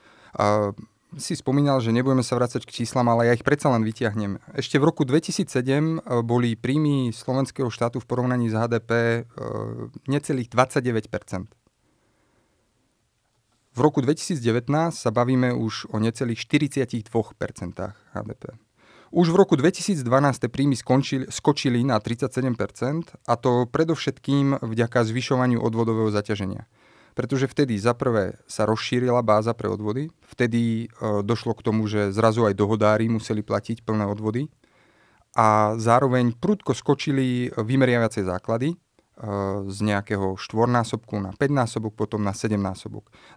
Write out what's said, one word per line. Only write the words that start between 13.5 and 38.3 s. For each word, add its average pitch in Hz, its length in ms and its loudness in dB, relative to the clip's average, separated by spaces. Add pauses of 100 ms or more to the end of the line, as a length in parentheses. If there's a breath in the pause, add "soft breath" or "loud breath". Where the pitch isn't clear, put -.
V - 80 -2
roku 147 160 2
dvetisícdevätnásť 139 960 0
sa 117 160 -2
bavíme 123 400 2
už 113 400 -6
o 110 80 -2
necelých 117 400 -2
štyridsiatich 139 720 -2
dvoch - 240 -2
percentách 92 600 -10 (200)
H - 80 -4
D 110 80 -12
P. - 120 -16 (680 soft breath)
Už 170 180 4
v 175 60 6
roku 190 180 6
dvetisícdvanásť 139 880 2
tie 120 60 -4
príjmy 139 260 2
skončili, 131 560 0
skočili 135 540 2
na 127 100 2
tridsaťsedem 123 600 -2
percent, 143 500 -4 (160)
a 120 140 0
to 123 320 2
predovšetkým 139 920 0
vďaka 113 460 0
zvyšovaniu 123 560 0
odvodového 113 500 0
zaťaženia. 101 540 -4 (500 soft breath)
Pretože 127 320 0
vtedy 123 320 0
za 120 160 0
prvé 110 480 -2
sa - 240 -2
rozšírila 123 560 0
báza 110 320 2
pre 98 160 -4
odvody, 107 400 -6 (140)
vtedy, 117 580 0
e, 107 400 -2
došlo 113 320 -2
k - 80 -20
tomu, 110 240 2
že 104 240 0
zrazu 110 320 4
aj 101 140 2
dohodári 107 500 4
museli 110 320 -2
platiť 107 460 -6
plné 107 180 0
odvody 107 480 -4 (800)
a 107 480 4
zároveň 120 560 4
prudko 196 400 -2
skočili 131 800 0
vymeriavacie 120 640 2
základy, 113 560 -2